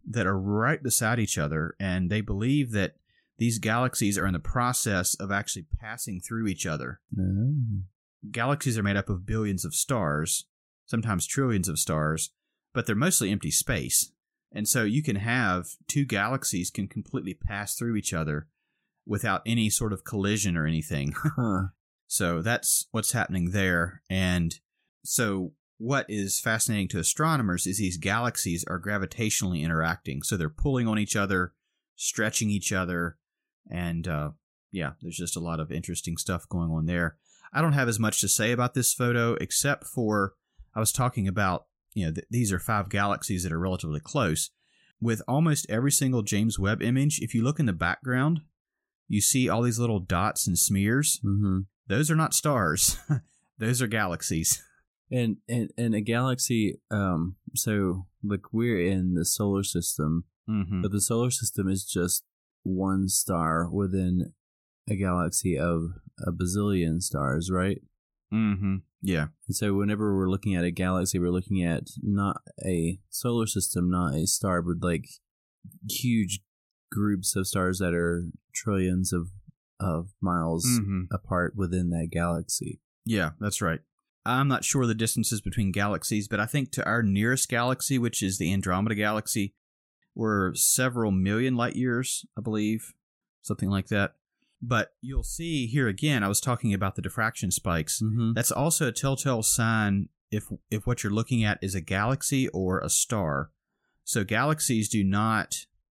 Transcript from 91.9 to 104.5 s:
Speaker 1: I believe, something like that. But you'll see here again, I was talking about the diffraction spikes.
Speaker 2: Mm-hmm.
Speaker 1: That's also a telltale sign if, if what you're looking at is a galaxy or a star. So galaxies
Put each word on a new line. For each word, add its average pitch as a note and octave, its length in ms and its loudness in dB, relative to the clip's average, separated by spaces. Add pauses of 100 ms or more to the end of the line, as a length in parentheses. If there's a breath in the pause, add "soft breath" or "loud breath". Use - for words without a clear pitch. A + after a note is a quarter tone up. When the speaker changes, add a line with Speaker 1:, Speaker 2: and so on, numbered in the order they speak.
Speaker 1:
I G#2+ 40 -8
believe, A2 520 -2 (480)
something G2 280 -2
like G2 180 2
that. G2+ 260 0 (480)
But A#2+ 400 0
you'll C3 220 -2
see D#3 440 -2
here B2+ 220 2
again, B2+ 340 0
I G2 60 2
was G2+ 100 2
talking A#2 340 0
about F#2+ 220 0
the F#2+ 60 -6
diffraction A2 500 -2
spikes. E2 500 0
Speaker 2:
Mm-hmm. A2+ 320 2
Speaker 1:
That's A2+ 180 0
also D#3 360 2
a A#2 60 0
telltale C3 500 0
sign A2 640 2 (240)
if, G#2+ 140 -2 (260)
if - 160 -2
what A#2+ 160 -2
you're G2+ 80 0
looking A2 320 2
at G#2 180 2
is F#2+ 140 -4
a F#2 60 -2
galaxy A#2+ 680 0
or F#2 300 0
a - 100 -4
star. D#2 640 0 (540)
So A2 180 0
galaxies A#2 640 2